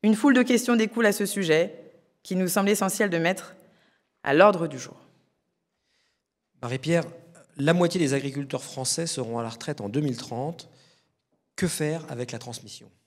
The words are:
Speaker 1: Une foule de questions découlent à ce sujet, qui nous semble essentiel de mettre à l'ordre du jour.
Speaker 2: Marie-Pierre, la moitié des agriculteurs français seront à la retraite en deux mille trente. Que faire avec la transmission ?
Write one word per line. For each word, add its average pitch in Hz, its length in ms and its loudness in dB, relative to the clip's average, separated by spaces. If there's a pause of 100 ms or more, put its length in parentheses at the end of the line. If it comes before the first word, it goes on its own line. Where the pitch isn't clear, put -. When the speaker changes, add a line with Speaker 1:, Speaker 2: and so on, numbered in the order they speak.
Speaker 1:
Une 214 120 6
foule 277 200 6
de 247 80 6
questions 240 320 2
découlent 220 320 2
à 208 60 6
ce 202 140 -2
sujet, 175 480 0 (480)
qui - 120 -8
nous 185 140 0
semble 196 220 0
essentiel 202 400 0
de 170 80 0
mettre 175 360 -2 (720)
à - 80 0
l'ordre 170 360 6
du 139 100 -10
jour. - 180 -16 (1700)
Speaker 2:
Marie-Pierre, 135 420 -2 (540)
la 147 160 4
moitié 175 260 2
des 139 140 2
agriculteurs 139 500 -4
français 135 420 -6
seront 117 320 -6
à 117 40 -4
la 113 80 -6
retraite 113 320 -10
en 101 80 -6
deux 135 100 -2
mille 135 160 -2
trente. 135 540 -10 (840)
Que 190 120 -2
faire 156 420 -4
avec 120 240 -8
la 117 60 -10
transmission ? - 500 -16 (180)